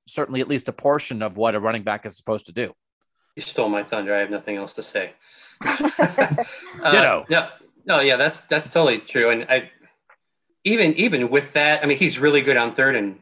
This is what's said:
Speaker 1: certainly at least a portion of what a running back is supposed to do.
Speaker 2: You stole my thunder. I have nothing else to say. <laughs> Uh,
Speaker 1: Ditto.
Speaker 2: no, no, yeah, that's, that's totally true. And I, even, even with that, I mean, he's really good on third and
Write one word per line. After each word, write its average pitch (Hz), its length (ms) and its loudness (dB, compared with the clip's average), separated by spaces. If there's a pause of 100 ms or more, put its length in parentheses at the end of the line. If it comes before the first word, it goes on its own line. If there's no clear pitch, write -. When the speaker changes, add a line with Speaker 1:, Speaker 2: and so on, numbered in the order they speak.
Speaker 1:
certainly 131 360 -4
at - 60 -4
least 139 200 -4
a 120 40 -8
portion 131 500 -2
of 101 160 -6
what 110 160 2
a 104 60 -2
running 110 240 -2
back 104 200 -4
is 104 140 -14
supposed - 280 -6
to 85 60 -20
do. 104 220 -6 (600)
Speaker 2:
You - 80 -14
stole 110 280 -4
my 101 120 -2
thunder. 101 320 -4
I 101 40 0
have 101 120 -2
nothing 104 260 -8
else 98 180 -12
to 110 80 -10
say. 95 320 -8 (480)
<laughs> - 20 -14 (1160)
Uh, - 100 2
Speaker 1:
Ditto. 127 360 4
Speaker 2:
no, 160 200 0 (360)
no, 156 160 2
yeah, 135 160 4
that's, 151 220 0 (100)
that's 156 180 0
totally 139 320 2
true. 117 320 0
And 117 200 0
I, 131 200 0 (920)
even, 196 300 2
even 160 360 0
with 139 240 0
that, 151 280 2
I 147 40 0
mean, 143 100 2
he's 143 220 0
really 143 240 4
good 131 140 2
on 117 180 0
third 135 200 2
and 101 280 -4